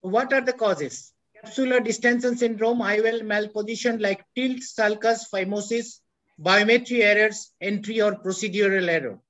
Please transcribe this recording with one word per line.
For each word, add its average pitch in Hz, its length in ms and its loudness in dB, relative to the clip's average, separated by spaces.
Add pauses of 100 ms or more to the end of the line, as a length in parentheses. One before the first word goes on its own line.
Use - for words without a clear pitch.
What 226 300 0
are 269 100 2
the 247 120 -2
causes? 180 580 -2 (320)
Capsular 247 400 0
distension 240 540 0
syndrome, 233 440 0
eye 208 200 0
well 226 200 0
malposition 214 760 -2
like 196 240 -2 (120)
tilt, 254 260 -2
sulcus, 220 720 0
phimosis, 208 680 -4 (400)
biometry 220 640 4
errors, 214 580 2
entry 208 420 -4
or 208 120 2
procedural 190 760 0
error. 135 320 -2 (100)